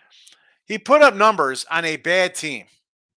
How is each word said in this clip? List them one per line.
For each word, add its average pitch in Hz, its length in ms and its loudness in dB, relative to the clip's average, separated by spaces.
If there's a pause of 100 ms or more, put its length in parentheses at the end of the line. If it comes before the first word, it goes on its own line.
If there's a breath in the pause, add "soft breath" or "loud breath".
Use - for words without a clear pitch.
(680 soft breath)
He 214 120 -8
put 285 220 2
up 262 140 6
numbers 185 560 0
on 165 140 -4
a 156 120 -4
bad 180 380 -2
team. 135 320 -12 (540)